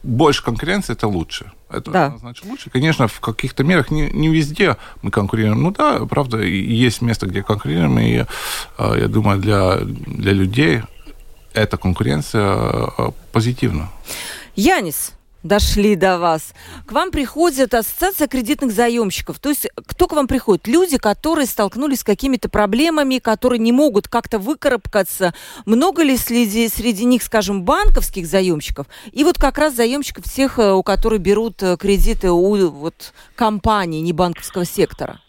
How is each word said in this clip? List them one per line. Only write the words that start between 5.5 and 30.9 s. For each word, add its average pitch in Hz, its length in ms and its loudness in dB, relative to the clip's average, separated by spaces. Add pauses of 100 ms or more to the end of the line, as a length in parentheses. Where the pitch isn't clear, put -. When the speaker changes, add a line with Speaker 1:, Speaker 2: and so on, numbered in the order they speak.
Speaker 1:
Ну 180 80 2
да, - 360 0
правда, 127 320 -2
и, 92 120 -2
и 98 240 -2
есть 120 260 2
место, 113 240 -2
где 95 160 -4
конкурируем, 135 560 0
и, 57 260 2 (540)
э, - 220 0
я 107 80 0
думаю, 104 320 2
для, 98 400 2
для 101 540 -4
людей 113 480 2 (760)
эта 107 220 0
конкуренция, 107 760 0 (440)
э, - 120 -2 (200)
позитивна. 110 580 -2 (680)
Speaker 2:
Янис, 226 560 0 (320)
дошли 202 520 4
до 180 220 2
вас. 165 360 -2 (340)
К 202 40 -16
вам 330 200 0
приходит 269 640 0
Ассоциация 311 520 -2
кредитных 254 440 -2
заемщиков. 226 680 0
То 277 100 -4
есть - 180 -2 (180)
кто - 220 0
к - 60 -8
вам 285 140 0
приходит? 208 400 0
Люди, 320 300 2
которые 294 480 0
столкнулись 233 540 -2
с - 40 -10
какими-то 254 460 -2
проблемами, 262 680 2
которые 240 400 0
не 226 120 2
могут 247 360 4
как-то - 320 -2
выкарабкаться. 202 960 -2 (320)
Много 285 340 2
ли 269 160 4
среди, 233 500 0
среди 240 380 -2
них, 247 160 4
скажем, 196 400 -2
банковских 269 640 2
заемщиков? 165 640 -2 (240)
И 277 120 0
вот 349 140 4
как 277 220 2
раз 302 160 2
заемщиков 240 480 -2
тех, 262 340 -2
э, 208 160 4
у 190 80 4
которых 214 400 2